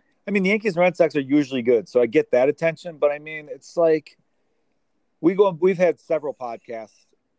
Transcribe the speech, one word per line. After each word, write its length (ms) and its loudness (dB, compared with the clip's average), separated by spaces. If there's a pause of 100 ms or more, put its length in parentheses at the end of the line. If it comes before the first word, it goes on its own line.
(260)
I 40 -8
mean, 120 0
the 80 0
Yankees 240 -2
and 80 0
Red 120 2
Sox 220 0
are 40 -2
usually 420 0
good, 260 2
so 140 0
I 20 2
get 280 0
that 180 2
attention. 480 -6
But, 120 0
I 80 -6
mean, 320 -16
it's 280 -12
like, 400 0 (1040)
we 120 2
go, 240 2
we've 200 2
had 200 2
several 360 -4
podcasts 720 -14 (320)